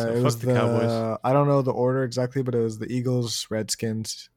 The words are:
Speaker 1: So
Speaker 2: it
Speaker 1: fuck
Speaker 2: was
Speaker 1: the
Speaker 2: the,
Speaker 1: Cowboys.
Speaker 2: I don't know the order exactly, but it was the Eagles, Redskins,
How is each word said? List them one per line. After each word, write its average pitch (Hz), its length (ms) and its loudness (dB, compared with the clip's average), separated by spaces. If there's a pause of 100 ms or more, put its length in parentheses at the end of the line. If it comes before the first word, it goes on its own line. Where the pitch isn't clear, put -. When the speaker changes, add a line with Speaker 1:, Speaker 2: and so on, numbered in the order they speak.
Speaker 1:
So 117 60 -2
Speaker 2:
it 113 80 0
Speaker 1:
fuck 123 80 2
Speaker 2:
was 120 160 2
Speaker 1:
the 117 80 -4
Speaker 2:
the, 127 60 4
Speaker 1:
Cowboys. 113 680 2
Speaker 2:
I 123 100 0
don't 143 140 4
know 143 160 4
the 127 100 0
order 127 300 0
exactly, 127 400 -2
but 123 140 -2
it - 40 2
was 113 200 -2
the 113 120 -8
Eagles, 123 580 -2
Redskins, 110 880 -4